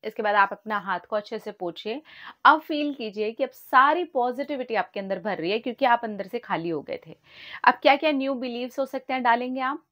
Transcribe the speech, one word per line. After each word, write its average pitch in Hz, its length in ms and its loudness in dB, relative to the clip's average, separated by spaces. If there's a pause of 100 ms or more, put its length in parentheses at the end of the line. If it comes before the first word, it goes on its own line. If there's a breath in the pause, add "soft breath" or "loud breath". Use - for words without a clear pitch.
इसके 220 180 -8
बाद 208 120 0
आप 196 180 6
अपना 208 260 -6
हाथ 185 220 -4
को - 160 -6
अच्छे 208 220 -6
से 208 140 -10
पोंछिए। 208 500 -8 (420 loud breath)
अब 311 160 8
फील 294 340 -2
कीजिए 214 380 -4
कि 262 120 -4
अब 254 60 -6
सारी 294 540 4
पॉजिटिविटी 254 720 -2
आपके 196 260 -2
अंदर 196 180 -4
भर 180 200 -4
रही 165 120 -2
है 214 80 0
क्योंकि 240 260 -4
आप 240 200 6
अंदर 202 220 -6
से 240 120 -8
खाली 170 300 -4
हो 160 140 -4
गए - 240 -10
थे। 160 100 -20 (480 loud breath)
अब 254 100 8
क्या-क्या 311 380 4
न्यू 269 220 -2
बिलीव्स 247 440 -8
हो 269 80 -2
सकते 262 260 -8
हैं 262 100 -2
डालेंगे 247 380 2
आप 269 320 -4